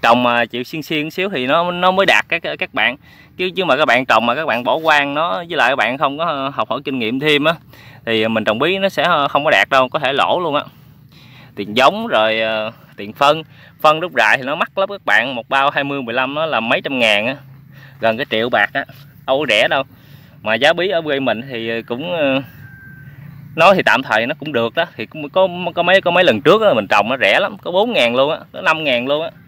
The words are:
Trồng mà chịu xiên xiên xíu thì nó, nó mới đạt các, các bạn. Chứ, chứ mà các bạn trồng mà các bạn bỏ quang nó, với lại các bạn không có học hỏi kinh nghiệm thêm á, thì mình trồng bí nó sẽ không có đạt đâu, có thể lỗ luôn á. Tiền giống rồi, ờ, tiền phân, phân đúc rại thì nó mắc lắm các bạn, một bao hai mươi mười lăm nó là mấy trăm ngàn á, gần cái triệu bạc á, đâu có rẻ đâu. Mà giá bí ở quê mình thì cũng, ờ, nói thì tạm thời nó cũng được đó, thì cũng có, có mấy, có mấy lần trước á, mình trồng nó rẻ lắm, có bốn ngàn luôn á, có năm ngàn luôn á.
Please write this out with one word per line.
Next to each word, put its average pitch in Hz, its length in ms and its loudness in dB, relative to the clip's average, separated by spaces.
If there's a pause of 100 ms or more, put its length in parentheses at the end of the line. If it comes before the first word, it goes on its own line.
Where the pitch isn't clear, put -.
Trồng 117 200 4
mà 120 240 2
chịu 120 160 -8
xiên 156 200 -10
xiên 156 280 -4
xíu 185 180 -6
thì 135 180 -4
nó, 170 240 0
nó 180 200 0
mới 190 160 2
đạt 110 220 2
các, - 140 -4 (160)
các - 160 -10
bạn. 113 220 0 (400)
Chứ, 185 200 -4
chứ 185 80 -2
mà 139 120 2
các 151 80 2
bạn 127 220 2
trồng 113 200 2
mà 120 80 0
các 156 120 -4
bạn 120 180 -2
bỏ 156 180 0
quang 147 320 0
nó, 175 340 -4
với 170 80 -6
lại 127 140 2
các 139 60 0
bạn 120 220 -2
không 143 200 -2
có 143 360 -4
học - 160 -4
hỏi 123 140 -6
kinh 135 140 -6
nghiệm 120 220 -4
thêm 147 240 2
á, 165 100 2 (520)
thì 110 220 0
mình 110 160 -2
trồng 107 140 0
bí 175 200 0
nó 190 100 0
sẽ 160 200 0 (220)
không 147 140 -2
có 156 60 2
đạt 104 200 4
đâu, 131 180 2
có 156 100 -6
thể 135 140 -2
lỗ 123 280 0
luôn 160 140 -2
á. 143 80 -2 (960)
Tiền 104 200 -6
giống 175 300 4
rồi, 110 340 2
ờ, 110 320 -4 (240)
tiền 104 160 -12
phân, 151 300 2 (380)
phân 156 200 4
đúc 175 160 -8
rại 110 200 4
thì 135 60 -4
nó 135 120 -4
mắc 196 240 -6
lắm 190 100 0
các 101 160 -12
bạn, 113 300 2
một 117 140 -10
bao 139 220 2
hai 143 140 -2
mươi 139 180 -6
mười 117 120 -8
lăm 131 200 -2
nó 160 120 -4
là 135 140 0
mấy 120 200 0
trăm 139 180 -2
ngàn 110 280 2
á, 113 100 -6 (640)
gần 113 160 0
cái 143 140 -4
triệu 113 180 -2
bạc 110 240 2
á, 139 120 -6 (420)
đâu 135 120 0
có 151 100 -2
rẻ 113 200 4
đâu. 147 140 -2 (600)
Mà 110 120 -2
giá 135 180 2
bí 175 160 -2
ở 170 140 -2
quê 143 180 -4
mình 117 300 -2
thì 117 320 -6
cũng, 143 300 -8
ờ, 139 300 0 (1120)
nói 175 180 6
thì 165 80 0
tạm 117 200 2
thời 117 240 0
nó 147 140 -6
cũng 151 120 -10
được 117 220 -2
đó, 165 100 -2 (120)
thì 110 100 -8
cũng 147 220 -14
có, 190 200 2 (260)
có 170 80 -2
mấy, 185 180 6
có 180 100 -2
mấy 175 140 2
lần 117 160 4
trước 196 220 4
á, 196 120 4
mình 104 120 0
trồng 104 220 2
nó 131 120 -2
rẻ 110 200 4
lắm, 196 180 -4
có - 120 -10
bốn 208 220 0
ngàn 120 240 2
luôn 139 140 2
á, 160 80 -4 (140)
có - 100 -12
năm 160 220 0
ngàn 123 220 0
luôn 147 160 -2
á. 165 80 -8 (180)